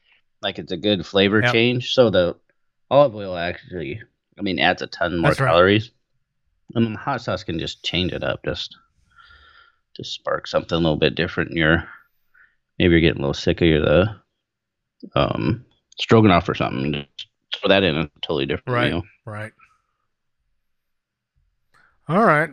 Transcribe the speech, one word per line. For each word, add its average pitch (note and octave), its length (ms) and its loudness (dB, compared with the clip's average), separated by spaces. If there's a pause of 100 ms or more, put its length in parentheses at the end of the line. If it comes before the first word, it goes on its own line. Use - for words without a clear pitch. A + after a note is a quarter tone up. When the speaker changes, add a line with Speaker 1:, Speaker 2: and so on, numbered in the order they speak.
(420)
Speaker 1:
like, G2 160 -8
it's F#2 140 -10
a F#2 40 -6
good G2 300 -2
flavor G2 340 2
Speaker 2:
Yep. A#2+ 120 0
Speaker 1:
change. A#2+ 420 2
So A#2+ 160 6
the F#2+ 260 2 (540)
olive A#2 240 4
oil G2 220 -10
actually, F2 640 -8 (380)
I - 40 -10
mean, F#2 160 -4
adds E2+ 240 2
a - 40 -8
ton F2 320 -4
more D#2+ 120 2
Speaker 2:
That's D#2 100 -2
right. C3+ 100 0
Speaker 1:
calories. F#2+ 420 4 (840)
And A#2 100 4
then A2 100 -4
the G#2 40 -12
hot C3 240 -6
sauce F#2+ 220 -6
can E2+ 140 -8
just - 260 -10
change F2+ 280 -2
it - 120 -8
up, - 200 -6
just, - 320 -8 (1200)
just - 160 -12
spark - 340 -6
something D#2 300 -4
a E2 40 0
little D#2+ 160 2
bit C#2+ 180 0
different E2+ 380 -4
in - 40 -6
your, D#2+ 300 2 (920)
maybe F2+ 140 4
you're E2 80 4
getting D#2+ 180 0
a C2+ 40 -6
little C#2+ 120 -4
sick - 280 -2
of E2+ 60 4
your, D#2 140 2
the, F2 380 2 (960)
um, C2+ 500 -2 (340)
stroganoff A2 500 4
or - 60 -4
something. C2 380 -4 (240)
Just - 120 -18 (340)
throw - 60 -4
that G2 160 4
in D#2 120 2
a D#2 140 -4 (100)
totally C#2+ 260 -4
different D#2+ 280 -6
Speaker 2:
Right, A#2+ 180 0
Speaker 1:
meal. D#2+ 100 -4 (220)
Speaker 2:
right. G#2+ 280 -12 (2500)
All F#3 160 2
right, D#3+ 280 4